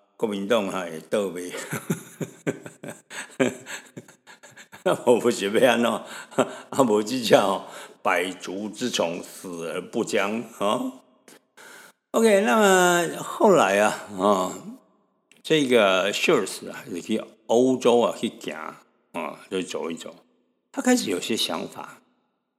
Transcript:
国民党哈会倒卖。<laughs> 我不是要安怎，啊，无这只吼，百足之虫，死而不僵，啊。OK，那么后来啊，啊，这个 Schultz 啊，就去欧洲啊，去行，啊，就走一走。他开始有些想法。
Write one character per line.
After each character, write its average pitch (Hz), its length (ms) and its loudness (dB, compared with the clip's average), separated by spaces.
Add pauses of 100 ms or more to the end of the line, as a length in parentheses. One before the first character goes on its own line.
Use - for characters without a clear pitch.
(160)
国 - 100 -4
民 98 220 -4
党 110 200 0
哈 90 160 -6
会 82 140 -12 (120)
倒 101 180 -2
卖。 90 140 -10 (3500)
<laughs> - 200 0
我 120 160 6
不 120 100 2
是 98 200 -2
要 110 200 4
安 117 120 2
怎， 117 80 0
啊， - 1000 -4
无 104 140 2
这 123 180 -6
只 117 160 4
吼， 98 300 2 (360)
百 92 280 0
足 101 400 -10
之 123 180 -6
虫， 90 340 -2
死 82 460 -12
而 85 140 -6
不 110 200 -4
僵， 104 400 -2 (160)
啊。 120 440 -2 (1120)
OK， 220 280 4
那 233 160 2
么 180 680 4
后 - 340 4
来 101 240 6
啊， 104 260 2 (100)
啊， 92 400 2 (840)
这 151 240 2
个 101 460 4
Schultz 104 580 0
啊， - 180 -16
就 87 120 -10
去 110 200 -4 (260)
欧 127 300 4
洲 120 220 4
啊， 98 180 2
去 113 140 -4 (100)
行， 76 160 -10 (560)
啊， 80 280 -10 (100)
就 95 100 -4
走 85 300 -8
一 82 60 -8
走。 - 180 -16 (560)
他 - 100 -8
开 247 160 4
始 196 140 -4
有 90 100 -2
些 113 160 -2
想 - 300 -4
法。 - 340 -18 (580)